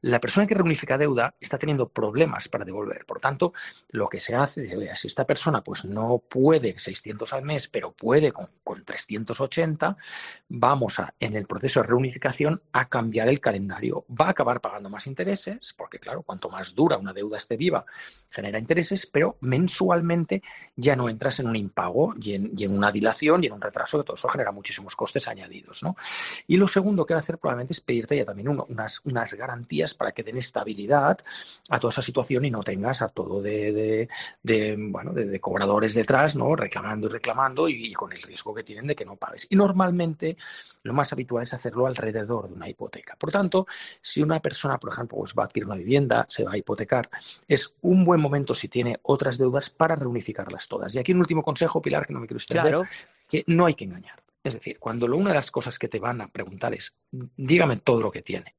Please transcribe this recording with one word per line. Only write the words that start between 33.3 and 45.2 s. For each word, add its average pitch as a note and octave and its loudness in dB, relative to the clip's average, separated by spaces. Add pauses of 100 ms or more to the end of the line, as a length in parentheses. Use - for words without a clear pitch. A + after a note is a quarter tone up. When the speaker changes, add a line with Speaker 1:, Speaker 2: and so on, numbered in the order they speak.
Speaker 1:
de, G#2 -2
de, A2 0 (320)
de, G#2+ 2
bueno, G#2+ -6
de, A#2+ -2
de G2 -4
cobradores G2+ 2
detrás, C3 4
¿no? C3 2
Reclamando G#2+ -4
y G#2 -2
reclamando C3 0
y, A#2 -6
y G#2 -10
con - -8
el - -16
riesgo - -12
que A2 -10
tienen A2 -10
de D3 0
que G2+ -10
no G2 -14
pagues. - -12
Y G3+ 2
normalmente F3+ 2 (460)
lo A2 -4
más C#3 0
habitual A#2+ -2
es A#2+ -8
hacerlo A#2+ -2
alrededor A2 -4
de F2 -14
una - -12
hipoteca. - -14
Por - -4
tanto, F#2+ 2 (340)
si - -2
una D#3+ 2
persona, C#3 -2
por - -10
ejemplo, A#2 -8
pues, G2+ -6